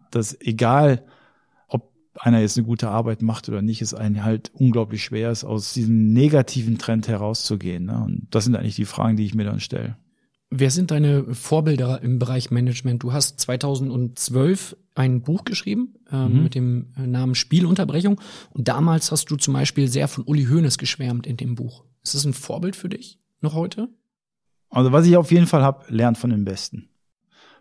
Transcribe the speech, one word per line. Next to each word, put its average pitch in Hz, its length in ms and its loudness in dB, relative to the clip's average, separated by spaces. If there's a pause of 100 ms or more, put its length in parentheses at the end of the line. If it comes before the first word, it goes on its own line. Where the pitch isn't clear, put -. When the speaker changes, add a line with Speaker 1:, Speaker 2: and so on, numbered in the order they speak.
(120)
Speaker 1:
dass 113 300 -2
egal, 123 640 4 (640)
ob - 240 -6 (260)
einer 117 220 4
jetzt 107 160 0
eine 113 100 0
gute 117 220 -2
Arbeit 113 320 -2
macht 113 260 -2
oder 107 140 -4
nicht, 110 200 -2
es 110 120 -6
einem 104 320 -2
halt 110 280 -2
unglaublich 110 480 2
schwer 113 300 -4
ist, 113 140 -6
aus 104 280 -6
diesem 110 380 2
negativen 123 680 2
Trend 113 300 -2
herauszugehen, 98 800 -4
ne? 113 180 -4
Und - 280 -6
das 107 120 0
sind 120 140 2
eigentlich - 180 -4
die 110 80 -4
Fragen, 110 320 -2
die 107 100 0
ich 104 80 -4
mir 107 120 -2
dann 104 160 -4
stelle. - 340 -8 (540)
Speaker 2:
Wer 131 220 2
sind 170 200 0
deine 147 420 2
Vorbilder 131 680 0
im 123 180 -2
Bereich 127 320 -2
Management? 123 500 0
Du 123 120 -4
hast 139 260 -2
zweitausendzwölf 131 1400 -2 (200)
ein 127 260 2
Buch 151 240 -4
geschrieben, 214 500 -4 (160)
ähm, 131 220 2
Speaker 1:
Mhm. 139 100 6
Speaker 2:
mit - 120 2
dem 123 420 -2
Namen 127 360 -2
Spielunterbrechung. 180 840 2 (320)
Und 117 160 -4
damals 160 440 2
hast - 200 -2
du 147 60 0
zum 135 160 0
Beispiel 139 340 0
sehr 139 200 0
von - 180 -8
Uli 147 200 2
Hoeneß 143 320 2
geschwärmt 123 480 -4
in 117 120 -6
dem 117 180 -4
Buch. 120 300 -10 (180)
Ist - 100 -6
das 143 120 -2
ein 139 80 0
Vorbild - 420 -6
für 185 140 -10
dich - 300 -14 (200)
noch 151 160 -4
heute? 175 320 -4 (840)
Speaker 1:
Also 127 220 4
was 160 140 6
ich 175 120 8
auf 170 140 2
jeden 170 160 8
Fall 147 160 4
hab, 135 260 0
lernt 117 280 2
von 123 140 -2
den 104 140 0
Besten. - 440 -8 (720)